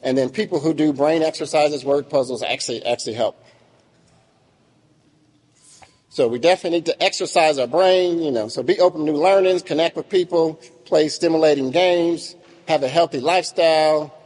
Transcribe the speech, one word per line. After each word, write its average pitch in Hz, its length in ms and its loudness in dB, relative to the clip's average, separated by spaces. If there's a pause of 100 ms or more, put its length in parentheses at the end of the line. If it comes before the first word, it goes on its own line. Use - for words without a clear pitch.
And 131 140 -2
then 131 140 0
people 180 300 -4
who 160 120 -2
do 151 220 0
brain 156 280 0
exercises, 151 640 -2
word 139 240 -2
puzzles 127 340 -2
actually, 120 440 -6
actually 120 280 -4
help. 110 220 -4 (2750)
So 127 200 0
we 120 100 -4
definitely 170 400 0
need 160 80 -4
to - 160 -2
exercise 160 560 0
our 127 80 0
brain, 180 560 2
you 151 80 -2
know, 110 180 -2
so 127 140 -8
be 151 160 0
open 165 260 2
to 156 80 0
new 143 60 -2
learnings, 185 440 2
connect 160 340 -2
with 160 120 -10
people, 170 460 0 (320)
play 156 220 2
stimulating 151 640 2
games, 175 640 0 (320)
have 156 140 0
a 131 60 -2
healthy 156 320 0
lifestyle 156 920 0 (120)